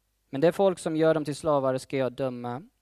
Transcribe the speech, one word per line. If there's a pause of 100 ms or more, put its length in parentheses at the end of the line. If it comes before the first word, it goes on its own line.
(300)
Men
det
folk
som
gör
dem
till
slavar
ska
jag
döma, (200)